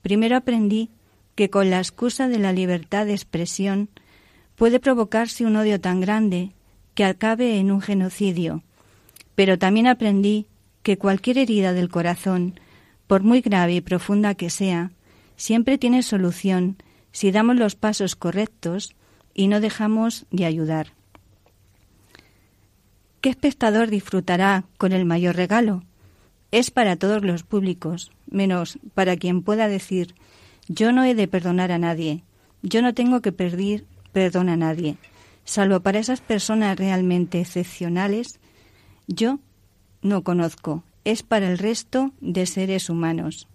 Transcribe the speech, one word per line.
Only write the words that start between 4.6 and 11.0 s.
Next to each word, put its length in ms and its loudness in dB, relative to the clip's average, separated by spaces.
provocarse 680 0
un 100 2
odio 240 0
tan 220 0
grande 500 0
que 120 2
acabe 520 0
en 120 2
un 100 2
genocidio. 840 -2
Pero 240 4
también 280 4
aprendí 600 2
que 160 0
cualquier 400 0